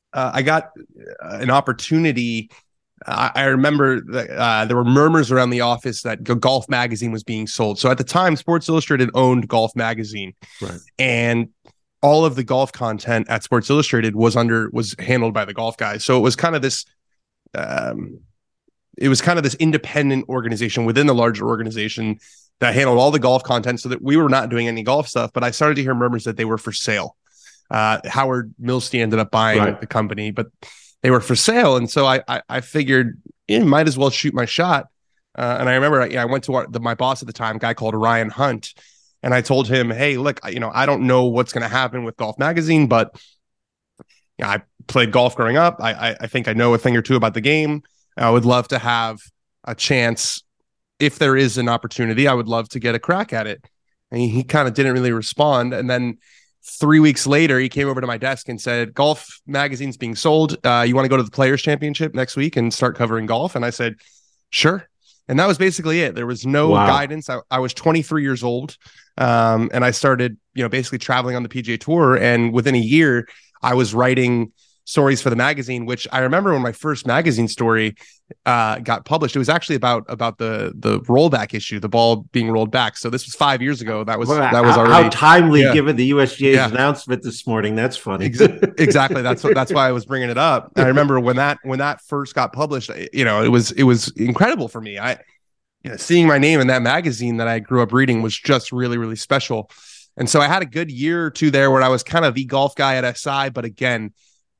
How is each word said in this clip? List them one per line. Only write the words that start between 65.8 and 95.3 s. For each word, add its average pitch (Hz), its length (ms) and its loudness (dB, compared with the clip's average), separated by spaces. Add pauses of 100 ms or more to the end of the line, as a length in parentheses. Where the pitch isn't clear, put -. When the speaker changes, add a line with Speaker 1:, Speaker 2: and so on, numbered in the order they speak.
Speaker 1:
it. 127 120 -4
There 120 120 -6
was 120 200 -8
no 147 220 2
Speaker 2:
Wow. 101 180 4
Speaker 1:
guidance. 143 420 -2
I, 127 120 -8 (100)
I 131 80 0
was 127 160 -4
twenty-three 160 480 0
years 131 220 -2
old. 123 320 -6 (420)
Um, 117 560 2
and 123 100 0
I 123 60 2
started, 123 460 0 (180)
you 131 80 -4
know, 117 60 -2
basically 127 300 -6
traveling 123 360 -2
on 123 80 -4
the 117 60 -8
P 127 140 -10
G 113 120 -6
A 113 40 -6
Tour. 147 380 4
And 117 360 2
within 123 240 2
a - 20 4
year, 123 480 2 (340)
I 127 140 0
was 123 180 0
writing 123 600 2 (320)
stories 139 380 2
for 135 80 0
the 117 60 -2
magazine, 123 500 -2
which 123 240 -8
I 131 80 -4
remember 170 340 0
when 139 80 0
my 123 120 -4
first 147 340 -8
magazine 123 400 0
story, 110 480 -2 (520)
uh, 117 340 0
got 117 240 -6
published, 151 320 -2
it - 20 -2
was 127 100 -2
actually 160 280 0
about, 120 320 -2
about 117 300 -6
the, 107 360 -6
the 107 280 -2
rollback 127 520 2
issue, 107 240 -8
the 101 100 -6
ball 117 440 2
being 113 180 0
rolled 110 220 0
back. 120 240 0
So - 120 -8
this 123 160 -6
was - 120 -16
five 139 260 2
years 135 180 -4
ago. 110 220 -6
That 110 160 -4
was, 117 100 -4
Speaker 2:
Well, 151 120 2
Speaker 1:
that 120 240 4
was 117 100 6
Speaker 2:
how, 117 60 6
Speaker 1:
already 117 240 6
Speaker 2:
how 113 60 2
timely 160 520 6
Speaker 1:
Yeah. 131 100 4
Speaker 2:
given 147 220 2
the 123 120 0
U 143 140 4
S 131 140 2
G 135 140 0
A's 135 80 6
Speaker 1:
Yeah. 131 120 4
Speaker 2:
announcement 127 540 -2
this - 240 -12
morning. 110 300 -2
That's 113 200 -2
funny. 98 320 -4
Speaker 1:
Exa-, - 520 2
exactly. 139 420 2
That's 123 220 -2
what, 139 100 4
that's 131 180 -2
why 139 140 2
I 127 60 2
was 120 120 -4
bringing 127 260 -4
it 120 80 -4
up. 143 360 0
I 131 120 2
remember 135 340 4
when 123 160 2
that, 143 260 0
when 131 160 -4
that 143 220 -4
first 143 340 -8
got 127 180 -2
published, 143 380 -4
I, - 220 -12
you 131 120 0
know, 107 200 2
it 117 40 2
was, 120 240 4
it 139 120 2
was 123 320 4
incredible 139 500 0
for 117 140 -14
me. 104 180 -12
I, 117 140 -2 (720)